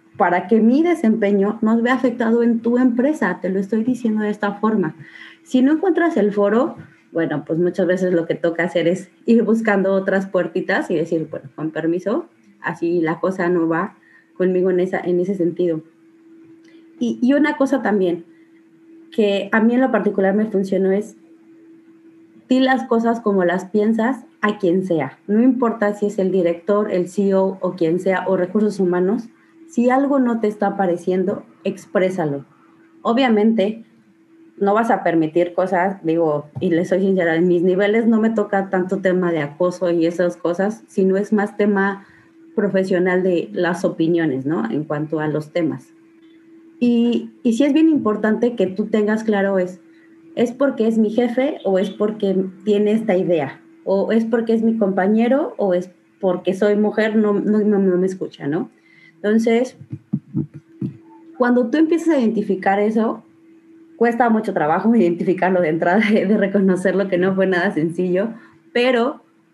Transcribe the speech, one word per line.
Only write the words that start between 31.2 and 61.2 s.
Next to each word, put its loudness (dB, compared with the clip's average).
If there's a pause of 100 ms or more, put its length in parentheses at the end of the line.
exprésalo. -4 (560)
Obviamente, 0 (720)
no 0
vas 2
a 0
permitir 0
cosas, 0
digo, 0 (160)
y 0
les 0
soy 0
sincera, 2
en 2
mis 2
niveles 2
no 4
me 2
toca -2
tanto -2
tema 0
de -2
acoso -2
y 0
esas -2
cosas, -4
sino 0
es -4
más -2
tema 0 (500)
profesional 0
de 0
las -2
opiniones, 0
¿no? -2
En -4
cuanto -4
a -4
los -4
temas. -4 (920)
Y, 2 (120)
y 2
sí 2
es 4
bien 6
importante 0
que 0
tú -4
tengas 0
claro 2
es, -4 (540)
¿es 0
porque 0
es 0
mi 2
jefe 0
o 2
es -2
porque -2 (180)
tiene 2
esta 2
idea? -2 (220)
¿O 0
es 2
porque -2
es 0
mi 0
compañero 0
o 0
es -4 (300)
porque -2
soy 0
mujer, 0
no, 2
no, 0
no, 2
no 2
me 2
escucha, -10
¿no? -4 (460)
Entonces, 0 (1600)